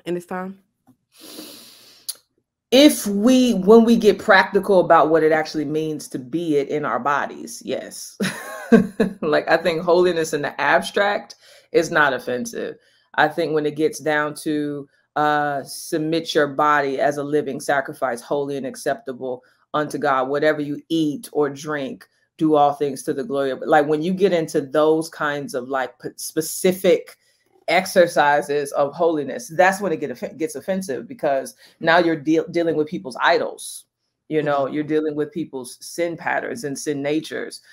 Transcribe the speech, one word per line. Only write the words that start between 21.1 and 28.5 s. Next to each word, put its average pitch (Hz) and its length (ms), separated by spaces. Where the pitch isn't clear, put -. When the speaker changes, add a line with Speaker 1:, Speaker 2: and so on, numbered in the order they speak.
Speaker 2:
or 147 180
drink, 139 580
do 156 200
all 143 160
things 139 320
to 156 80
the 135 100
glory 135 280
of, 127 140
like, 151 220
when 151 160
you 180 100
get 185 200
into 160 280
those 156 480
kinds 143 460
of, 127 140
like, 131 320
p-, - 160
specific - 1000
exercises 147 1040